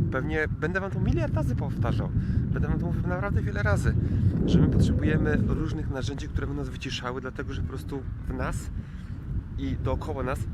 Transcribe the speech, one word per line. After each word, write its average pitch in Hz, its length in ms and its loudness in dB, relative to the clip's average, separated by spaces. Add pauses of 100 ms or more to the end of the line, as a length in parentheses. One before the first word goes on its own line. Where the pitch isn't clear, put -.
(120)
pewnie 151 360 0
będę 180 320 -2
wam 190 120 -2
to - 80 -2
miliard 302 340 2
razy 254 220 0
powtarzał, - 540 0 (440)
będę - 140 2
wam - 120 0
to 175 60 0
mówił - 220 0
naprawdę 180 340 0
wiele 202 220 -2
razy, 202 320 2 (500)
że 185 140 6
my - 80 6
potrzebujemy 151 680 4 (120)
różnych 156 420 0
narzędzi, 143 400 -4
które 147 180 -2
będą 143 140 -2
nas 131 80 -4
wyciszały, 127 520 -6
dlatego 127 320 -6
że - 80 -4
po - 60 -2
prostu 131 360 -6 (240)
w - 60 -4
nas 135 220 -2 (1040)
i 135 180 -2
dookoła 131 480 -2
nas 127 160 -2 (140)